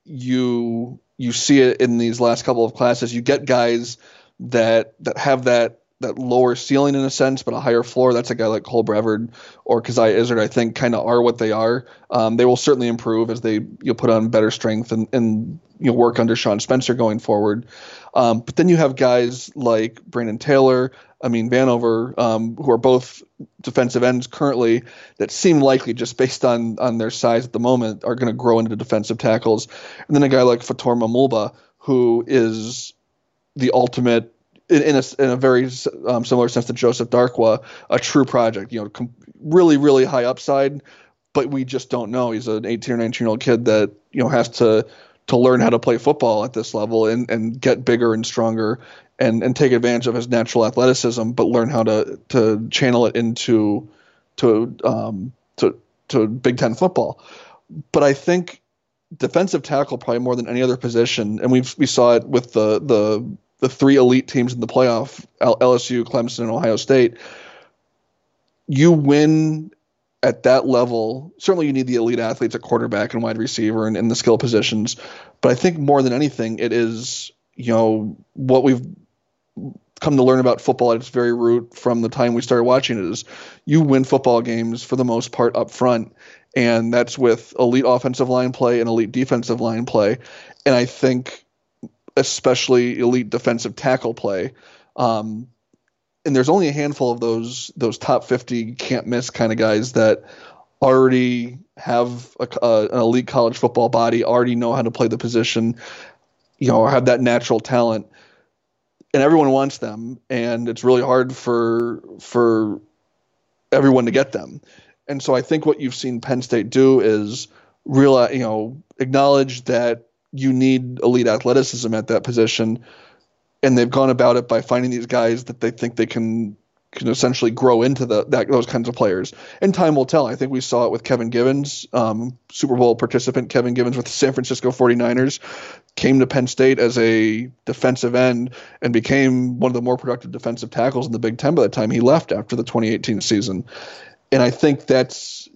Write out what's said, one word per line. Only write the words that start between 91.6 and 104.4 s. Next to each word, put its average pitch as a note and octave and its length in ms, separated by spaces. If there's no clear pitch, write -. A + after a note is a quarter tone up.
especially B2+ 800
elite A#2+ 320
defensive A#2 460
tackle B2+ 380
play. G2+ 400
Um, A2+ 520
and C#3+ 100
there's C3 140
only F3+ 180
a C#3+ 60
handful C#3+ 400
of A#2+ 80
those, A#2 560
those A2+ 220
top B2 260
fifty B2 480
can't B2 340
miss B2 240
kind A2+ 220
of A2 60
guys A2 340
that A2 320
already B2+ 760
have B2 640
a, B2+ 80
a, A2+ 280
an B2 100
elite A#2+ 300
college B2 280
football A#2+ 320
body, A#2 360
already B2 320